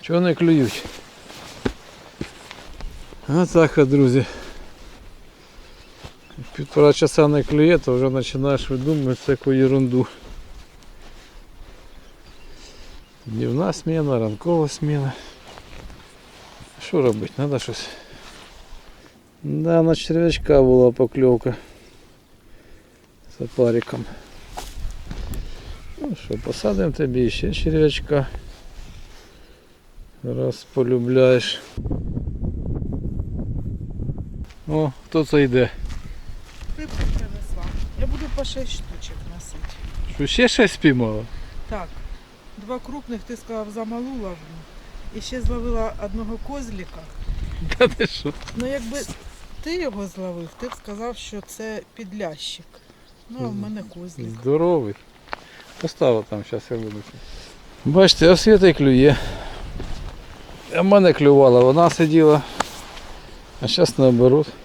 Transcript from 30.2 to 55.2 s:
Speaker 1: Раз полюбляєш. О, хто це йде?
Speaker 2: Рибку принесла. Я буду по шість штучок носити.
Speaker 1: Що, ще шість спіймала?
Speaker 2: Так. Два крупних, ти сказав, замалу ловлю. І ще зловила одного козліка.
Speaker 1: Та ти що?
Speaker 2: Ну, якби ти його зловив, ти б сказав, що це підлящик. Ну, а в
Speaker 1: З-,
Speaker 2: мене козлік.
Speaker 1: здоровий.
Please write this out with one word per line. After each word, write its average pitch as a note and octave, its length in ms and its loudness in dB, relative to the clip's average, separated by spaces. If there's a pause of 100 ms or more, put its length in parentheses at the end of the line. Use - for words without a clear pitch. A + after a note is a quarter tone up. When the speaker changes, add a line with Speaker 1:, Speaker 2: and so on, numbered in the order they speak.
Speaker 1:
Раз B2+ 500 -6
полюбляєш. B2+ 880 2 (3000)
О, D3+ 240 -2 (140)
хто D#3+ 180 0
це D3 180 4
йде? B2 280 4 (1080)
Speaker 2:
Рибку D#4 180 -10
принесла. - 680 -2 (360)
Я - 60 2
буду C#4 180 -2 (120)
по C#4 80 -4
шість C4 280 -6
штучок - 440 -10 (180)
носити. - 240 -12 (560)
Speaker 1:
Що, C#3+ 120 -4
ще A#3+ 220 2
шість G#3+ 260 2
спіймала? A#2 480 2 (460)
Speaker 2:
Так. G3+ 200 -8 (760)
Два B3 120 -8
крупних, B3 420 -12
ти A#3+ 160 -14
сказав, A3 340 -10
замалу A3+ 400 -8 (120)
ловлю. F3+ 140 -10 (800)
І A3 40 -10
ще B3+ 200 -8
зловила A3+ 520 -2 (120)
одного G#3+ 320 -6 (120)
козліка. G#3+ 520 -10 (800)
Speaker 1:
Та B3+ 100 4
ти - 180 -2
що? - 260 -8 (240)
Speaker 2:
Ну, A#3+ 100 -4
якби C4+ 340 -8 (600)
ти E4+ 180 -6
його G#3 260 -6
зловив, F3 420 -10 (120)
ти B3 80 -8
б A#3+ 40 -10 (100)
сказав, A3 340 -12
що - 300 -14
це A3 360 -12 (120)
підлящик. F#3 720 -12 (640)
Ну, A#3+ 120 -16
а A#3+ 60 -4
в G#3+ 40 -6
Speaker 1:
З-, G#3 100 -8
Speaker 2:
мене G#3+ 200 -8
козлік. E3 460 -14 (120)
Speaker 1:
здоровий. C#3+ 540 0 (840)